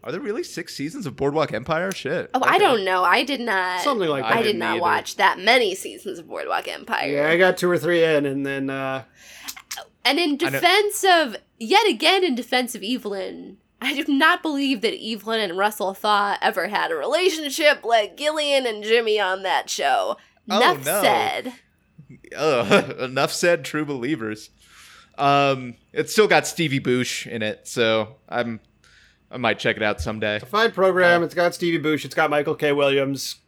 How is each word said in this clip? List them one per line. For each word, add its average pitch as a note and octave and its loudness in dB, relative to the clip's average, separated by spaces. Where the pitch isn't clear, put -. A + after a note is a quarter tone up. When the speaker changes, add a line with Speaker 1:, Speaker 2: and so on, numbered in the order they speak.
Speaker 1:
Are A#2 -12
there F3+ -8
really B3+ -6
six - -12
seasons F3 -8
of C3 -10
Boardwalk C#3+ 0
Empire? D#3+ -4
Shit. D3+ -6
Speaker 2:
Oh, C4+ 0
I - 4
Speaker 1:
Okay. - 4
Speaker 2:
don't B3+ 2
know. F#3 2
I F#3+ 4
did C4+ -4
not, F#3 -2
Speaker 3:
Something G#3 0
like C#3 -2
Speaker 2:
I A2 -2
Speaker 3:
that. G#3 4
Speaker 2:
did A#3 0
Speaker 1:
didn't G#3 0
Speaker 2:
not E3+ -2
Speaker 1:
either. - -2
Speaker 2:
watch E3+ -2
that F#3+ 2
many A3 2
seasons - -12
of - -20
Boardwalk E2+ -4
Empire. E2 -6
Speaker 3:
Yeah, C#3+ 0
I E3 2
got F#3 4
two F3+ 0
or F3 2
three E3 2
in, D#3 4
and C#3 -2
then, C3+ -4
uh, C3+ -6
Speaker 2:
And C#4 2
in F4 0
Speaker 1:
I - 0
know. C#4 -2
Speaker 2:
defense G4 2
of, D#4+ 4
yet F#4+ 2
again F4 2
in D#4 0
defense B3 -2
of G#3 -10
Evelyn, F#3+ -8
I C4 -2
do D#4 -2
not D#4+ 4
believe C#4 -2
that G3 -2
Evelyn A3 -4
and F3+ -4
Russell G3+ 0
Thaw G3+ 0
ever F#3+ 0
had E3+ -2
a E3 -2
relationship D4+ 0
like A3 0
Gillian D4 0
and G#3+ -4
Jimmy G#3+ 2
on F#3+ -2
that E3 -2
show. B2 0
Speaker 1:
Oh, F#3 0
Speaker 2:
Enough C4+ 2
Speaker 1:
no. F4 0
Speaker 2:
said. G#3+ 0
Speaker 1:
Ugh, C3+ 2
<laughs> - -10
enough C3 -2
said, F3 0
true D3+ -4
believers. B2 -6
Um, C#3 2
it's D3+ -4
still G#3+ 6
got D3+ 4
Stevie C#3 -2
Boosh B2 -2
in A2 -6
it, G#2+ -6
so A2 2
I'm, A#2 -4
I - -14
might A#2 0
check A2+ 0
it G#2+ -2
out G#2 0
someday. G#2+ -2
Speaker 3:
It's G#2+ -6
a - -20
fine A3 2
program. F3 4
Speaker 1:
Uh, E3 -2
Speaker 3:
It's - -10
got F3 0
Stevie E3+ -2
Boosh. D3+ 0
It's C#3 -12
got E3+ 2
Michael D3 0
K. D3 2
Williams. C#3 0